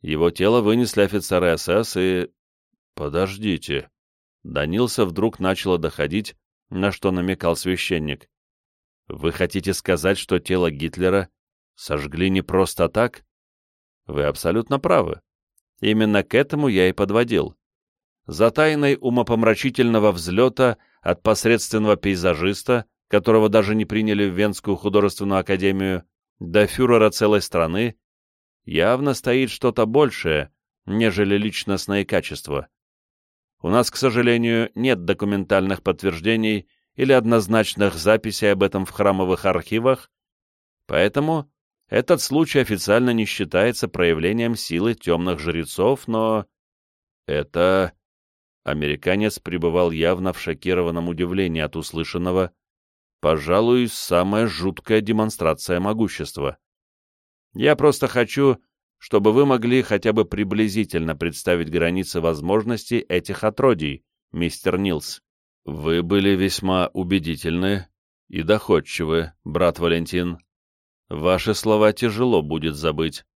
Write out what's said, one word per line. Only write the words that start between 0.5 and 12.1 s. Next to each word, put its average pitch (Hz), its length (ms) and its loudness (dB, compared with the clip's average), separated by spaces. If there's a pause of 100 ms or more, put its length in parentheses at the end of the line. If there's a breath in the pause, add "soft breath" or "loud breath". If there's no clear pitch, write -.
вынесли 107 400 2
офицеры 90 560 0
С - 100 -8
С 95 320 0
и..." 92 320 0 (640)
"Подождите". 85 920 -4 (540)
До 73 220 -4
Нилса 113 400 0
вдруг 90 340 -2
начало 92 380 0
доходить, 78 580 -4 (340)
на 95 220 -2
что 95 200 -2
намекал 90 440 -2
священник. 80 720 -4 (800)
"Вы 82 240 -4
хотите 92 420 -4
сказать, 92 440 0
что - 220 -2
тело 87 320 -2
Гитлера 90 580 -2 (460)
сожгли 73 540 -4